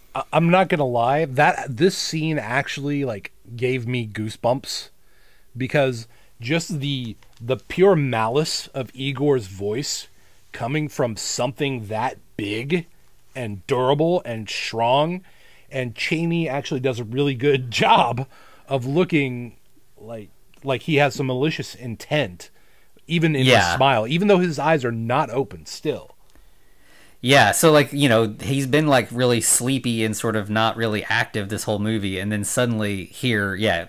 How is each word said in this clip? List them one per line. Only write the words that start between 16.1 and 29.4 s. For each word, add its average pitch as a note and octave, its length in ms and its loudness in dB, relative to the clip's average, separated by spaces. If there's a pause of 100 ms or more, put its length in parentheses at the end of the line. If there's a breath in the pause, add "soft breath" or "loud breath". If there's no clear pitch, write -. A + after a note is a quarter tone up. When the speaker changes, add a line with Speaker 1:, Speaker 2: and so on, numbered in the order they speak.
Speaker 1:
actually C#3 320 -4
does B2 200 -2
a A#2+ 40 -8
really C3+ 300 0
good C3 360 0
<laughs> - 20 -8
job B2+ 540 2 (420 soft breath)
of C3 180 -2
looking C#3 680 0 (420)
like, A2 320 -14 (320)
like C3+ 200 -2
he D#3+ 140 0
has C#3+ 180 4
some C#3 120 -2
malicious C3+ 480 -2
intent, A#2+ 760 -6 (580 soft breath)
even D#3+ 280 2
in C3 80 2
Speaker 2:
Yeah. B2+ 220 6
Speaker 1:
his E2+ 100 2
smile, B2+ 300 4
even E3+ 220 0
though G3 100 6
his F3 200 0
eyes D3 260 2
are A#2+ 80 0
not A#2 380 0
open F#2+ 360 -4
still. - 480 -8 (1040 soft breath)
Speaker 2:
Yeah, A#2+ 320 6
so, D#3+ 200 6
like, C#3+ 200 4
you C#3 160 4
know, A2 320 4
he's C3+ 260 -2
been, D3 200 2
like, B2+ 240 4
really A#2+ 300 2